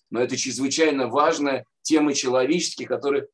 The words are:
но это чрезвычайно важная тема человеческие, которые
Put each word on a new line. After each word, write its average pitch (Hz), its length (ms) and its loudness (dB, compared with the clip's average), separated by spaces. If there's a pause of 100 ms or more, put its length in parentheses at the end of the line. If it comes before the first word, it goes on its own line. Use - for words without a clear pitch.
но 117 120 -2
это 123 160 0
чрезвычайно 135 680 0
важная 143 580 0 (160)
тема 151 320 2
человеческие, 131 720 0
которые 139 460 -2